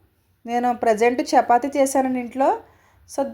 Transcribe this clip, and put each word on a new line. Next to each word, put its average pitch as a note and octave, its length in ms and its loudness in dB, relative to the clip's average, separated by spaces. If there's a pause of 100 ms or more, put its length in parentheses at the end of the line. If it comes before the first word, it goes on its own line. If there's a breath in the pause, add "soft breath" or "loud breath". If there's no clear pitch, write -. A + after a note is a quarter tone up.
(500)
నేను A#3+ 180 -2 (160)
ప్రజెంట్ A#3 380 2 (100)
చపాతీ B3 460 2
చేశానండి C4 480 0
ఇంట్లో. C4 240 0 (640 soft breath)
So C#4 100 -4 (100)